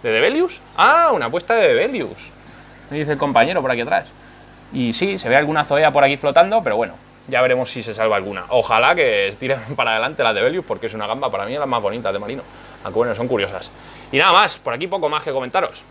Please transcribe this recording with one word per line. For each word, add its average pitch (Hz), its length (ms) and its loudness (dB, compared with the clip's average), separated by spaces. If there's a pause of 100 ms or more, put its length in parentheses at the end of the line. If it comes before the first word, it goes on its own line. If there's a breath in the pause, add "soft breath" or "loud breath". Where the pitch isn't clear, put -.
¿De 117 80 -2
Debelius? 277 500 0 (160)
Ah, 302 360 4
una 127 180 -2
puesta 175 240 -2
de 208 140 4
Debelius, 156 500 0 (720 loud breath)
me 143 80 -6
dice 151 140 -2
el 143 60 -2
compañero 143 440 2
por 131 80 -2
aquí 120 120 0
atrás. 117 240 -2 (680 loud breath)
Y 123 220 -2
sí, 190 240 -2
se 123 100 -6
ve 123 80 4
alguna 151 280 2
zoea 147 280 4
por 143 100 4
aquí 139 140 4
flotando, 175 460 2
pero 113 140 0
bueno, 113 180 -4 (340)
ya 127 140 2
veremos 127 280 0
si 120 120 -8
se 110 100 -8
salva 107 240 0
alguna. 95 320 -6
Ojalá 120 460 2
que 110 340 0
estiren 127 400 -4
<laughs> - 80 -8
para 120 160 0
adelante 127 300 -2
las 113 120 2
Debelius, 131 300 0
porque 110 220 -6
es 104 80 -8
una 107 120 -6
gamba 127 240 -4
para 98 140 -4
mí 110 80 -8
de 143 60 -6
las 143 100 -4
más 123 140 -2
bonitas 104 300 -2
de 98 60 -4
marino. 110 240 -8 (400 loud breath)
Aunque 98 160 -6
bueno, 117 160 0
son 120 140 -4
curiosas. 95 420 -4 (400 loud breath)
Y 135 80 0
nada 175 140 4
más, 190 260 2
por 127 140 -6
aquí 139 140 -6
poco 175 220 -2
más 151 140 -4
que 151 100 -6
comentaros. 135 580 -4